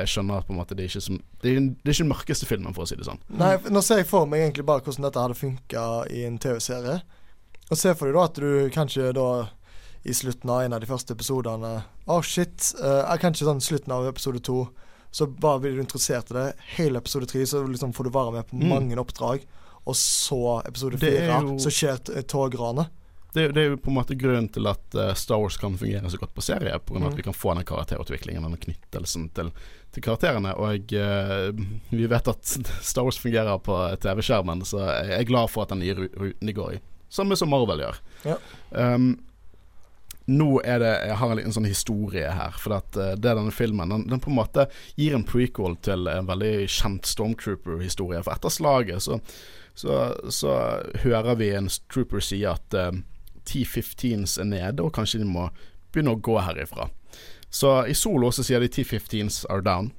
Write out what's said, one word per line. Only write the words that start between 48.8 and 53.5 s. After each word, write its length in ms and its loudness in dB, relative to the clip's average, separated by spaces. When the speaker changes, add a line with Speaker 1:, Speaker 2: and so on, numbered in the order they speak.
Speaker 1:
så, 160 -2
så, 240 0
så 240 0
hører 320 4
vi 200 2
en 120 0
s-, 220 -4
trooper 320 0
si 240 -2
at, 280 -2
eh, 180 2
T 220 -2